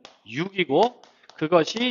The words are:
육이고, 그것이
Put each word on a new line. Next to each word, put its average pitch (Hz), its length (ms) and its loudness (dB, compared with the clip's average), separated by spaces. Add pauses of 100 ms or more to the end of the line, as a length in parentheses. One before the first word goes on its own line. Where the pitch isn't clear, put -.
(260)
육이고, 175 760 -2 (340)
그것이 156 560 0